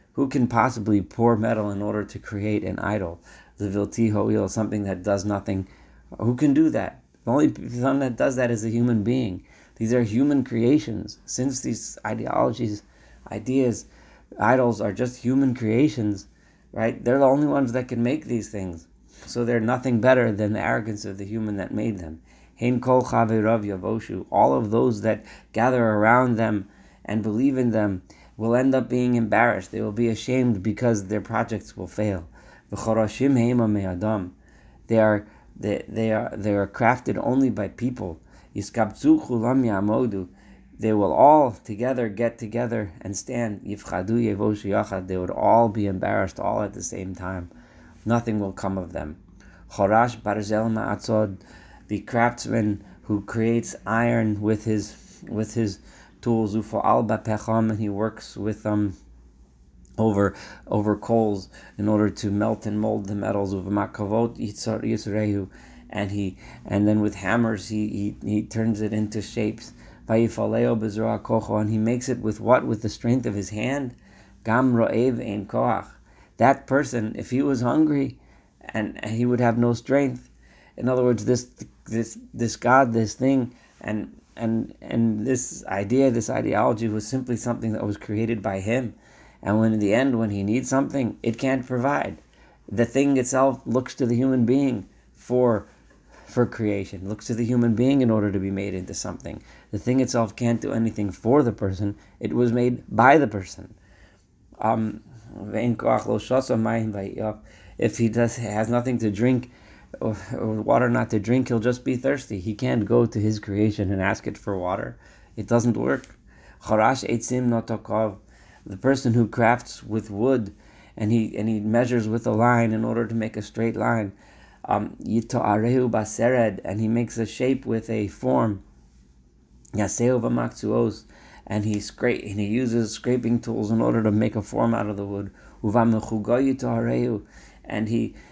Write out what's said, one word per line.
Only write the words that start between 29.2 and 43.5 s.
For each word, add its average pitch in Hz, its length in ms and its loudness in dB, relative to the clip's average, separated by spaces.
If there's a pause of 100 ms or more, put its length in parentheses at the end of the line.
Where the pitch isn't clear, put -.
They 107 100 -4
will 107 100 -4
be 117 160 0
ashamed 120 540 0
because 107 460 0
their 104 120 -2
projects 110 560 -4
will 92 100 -10
fail. 98 400 -4 (460)
V'chorashim 113 640 0
heima 120 360 4
me'adam. 98 600 -2 (560)
They 113 120 2
are, 107 280 4 (280)
they, - 320 -4
they 110 260 -2
are, 110 220 -2
they 101 200 0
are 101 120 2
crafted 117 560 0
only 131 280 2
by 98 180 -4
people. 101 500 -6 (380)
Yiskabtzu 117 720 2
chulam 123 400 2
ya'amodu. 104 640 0 (500)
They 110 160 2
will 101 180 4
all 135 400 8
together 117 560 -4
get 113 300 -2
together 110 520 -4 (120)
and 98 120 -8
stand. 113 460 -4